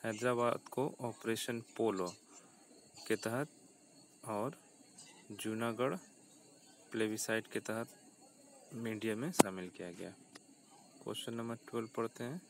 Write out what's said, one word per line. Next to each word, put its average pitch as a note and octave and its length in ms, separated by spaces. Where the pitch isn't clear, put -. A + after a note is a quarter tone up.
हैदराबाद A#2+ 680
को C3 140
ऑपरेशन A#2 600
पोलो G2 300
के A2 100
तहत B2 320
और A2 320
जूनागढ़ A2+ 640
प्लेबिसाइट A2 600
के - 80
तहत A2+ 180
मीडिया A2+ 420
में C3+ 160
शामिल F#2 440
किया F2+ 160
गया। F2+ 180
क्वेश्चन G#2+ 320
नंबर A#2 220
ट्वेल्व A2+ 260
पढ़ते A#2 280
हैं। C#3+ 260